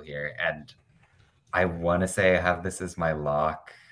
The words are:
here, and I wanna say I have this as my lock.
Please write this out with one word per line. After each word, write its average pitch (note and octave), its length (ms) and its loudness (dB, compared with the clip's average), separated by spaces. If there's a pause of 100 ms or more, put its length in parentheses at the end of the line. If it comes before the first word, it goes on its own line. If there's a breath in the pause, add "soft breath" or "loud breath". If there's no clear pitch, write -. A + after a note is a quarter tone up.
here, D2 360 -8
and D2+ 320 -4 (800)
I F2+ 120 4
wanna F2 420 2
say F#2 300 4
I E2 40 2
have F2 220 0
this F2+ 180 -6
as F2+ 160 -8
my E2 140 0
lock. D2+ 640 -2 (200 soft breath)